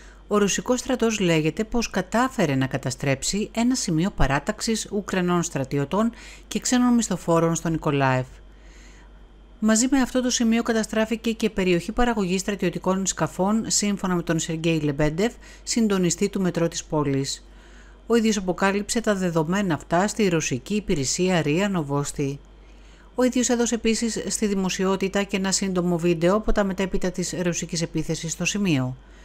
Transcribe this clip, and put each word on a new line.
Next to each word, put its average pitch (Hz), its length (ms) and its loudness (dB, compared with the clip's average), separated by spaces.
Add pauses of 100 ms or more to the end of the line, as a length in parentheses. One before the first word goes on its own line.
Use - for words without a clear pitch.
(300)
ο 208 100 2
ρωσικός 208 420 0
στρατός 226 400 -2
λέγεται 165 440 2
πως 226 260 -2
κατάφερε 202 640 0
να 131 120 2
καταστρέψει 135 840 -4
ένα 240 220 2
σημείο 196 360 0
παράταξης - 800 0
Ουκρανών 180 520 0
στρατιωτών 147 680 -2 (360)
και - 100 -4
ξένων 247 360 2
μισθοφόρων 170 600 2
στο 165 140 -4
Νικολάευ. 139 580 0 (1300)
Μαζί 220 320 4
με 269 100 4
αυτό 247 220 0
το 247 80 0
σημείο 226 320 2
καταστράφηκε 220 680 -2
και 220 180 -2
περιοχή 185 420 0
παραγωγής 214 480 2
στρατιωτικών 185 680 -2
σκαφών, 196 600 0
σύμφωνα 196 480 0
με 170 80 0
τον 165 160 0
Σεργέη 160 420 -2
Λεμπέντεφ, 151 520 0 (300)
συντονιστή 196 680 0
του 196 120 -4
μετρό 170 280 0
της - 160 -8
πόλης. 139 600 -2 (600)
Ο 233 100 4
ίδιος 220 200 4
αποκάλυψε 196 640 0
τα 214 140 0
δεδομένα 175 600 0
αυτά 175 340 0
στη 208 200 0
ρωσική 160 460 -2
υπηρεσία 180 680 0
ρία 170 320 0
Novosti. 143 640 -2 (760)
Ο 247 80 2
ίδιος 247 260 2
έδωσε 240 260 2
επίσης 226 540 0
στη 208 180 0
δημοσιότητα 190 760 0
και 202 140 -4
ένα 190 160 0
σύντομο 180 460 0
βίντεο 170 360 2
από 214 180 2
τα 202 120 4
μετέπειτα 185 460 0
της 180 320 -6
ρωσικής 170 400 -2
επίθεσης 160 500 -4
στο 175 120 -6
σημείο. 143 520 0 (280)